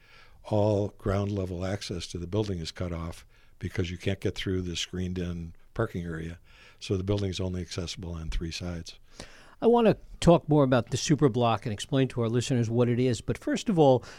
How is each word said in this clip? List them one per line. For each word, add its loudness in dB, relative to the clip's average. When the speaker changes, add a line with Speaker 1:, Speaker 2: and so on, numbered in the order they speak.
Speaker 1:
all 2
ground -2
level -4
access -6
to -8
the -8
building -2
is -8
cut -6
off -8
because -4
you -8
can't -4
get -4
through -4
the -6
screened -4
in -6
parking -4
area. -8
So -2
the -2
building 0
is -6
only -4
accessible -8
on -10
three -4
sides. -8
Speaker 2:
I 2
wanna 6
talk 6
more 6
about 2
the -2
super 4
block 2
and -6
explain 0
to -4
our 0
listeners 0
what 2
it 2
is. 2
But -4
first -4
of 2
all, 8